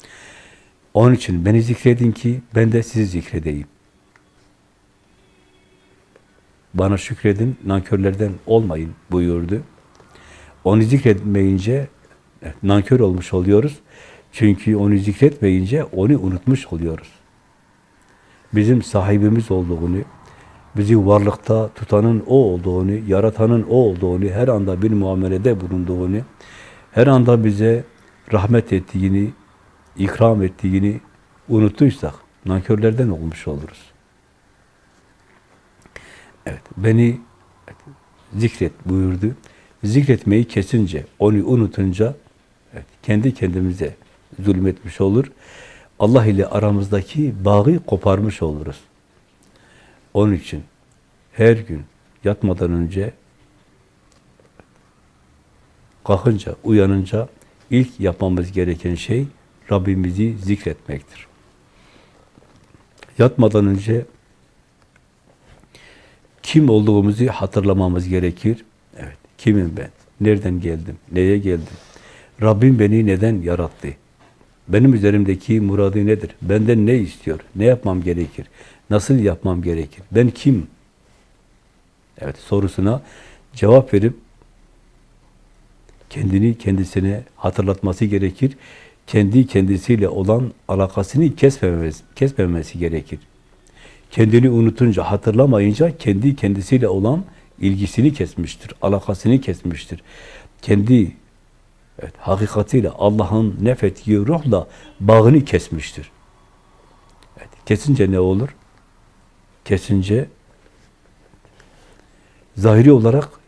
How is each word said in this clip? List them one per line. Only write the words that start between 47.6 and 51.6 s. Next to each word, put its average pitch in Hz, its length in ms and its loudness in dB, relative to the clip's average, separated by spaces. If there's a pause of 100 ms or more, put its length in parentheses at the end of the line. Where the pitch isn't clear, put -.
koparmış 101 560 -2
oluruz. 76 380 -8 (1300)
Onun 104 200 2
için 78 300 -8 (680)
her 113 240 4
gün 82 260 -10 (400)